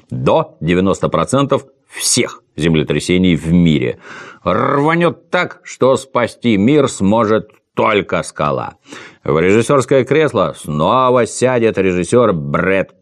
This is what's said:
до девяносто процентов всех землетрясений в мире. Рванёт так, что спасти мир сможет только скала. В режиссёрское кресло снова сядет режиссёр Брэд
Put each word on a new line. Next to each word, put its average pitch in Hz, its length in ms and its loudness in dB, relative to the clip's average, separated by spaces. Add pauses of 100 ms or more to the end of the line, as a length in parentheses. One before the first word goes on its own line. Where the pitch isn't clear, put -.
до 95 520 -2
девяносто 87 480 0
процентов 127 580 -2 (220)
всех - 560 -4 (140)
землетрясений 82 800 0
в 80 160 -4
мире. 76 460 2 (460)
Рванёт 143 840 -2
так, 175 340 -4
что 127 320 0
спасти 117 600 -2
мир 131 320 4
сможет 104 640 0 (240)
только 98 480 0
скала. 67 520 -6 (500)
В 71 140 0
режиссёрское 117 680 2
кресло 120 520 0
снова 117 720 0
сядет 117 520 0
режиссёр 95 540 2
Брэд 82 580 -2 (120)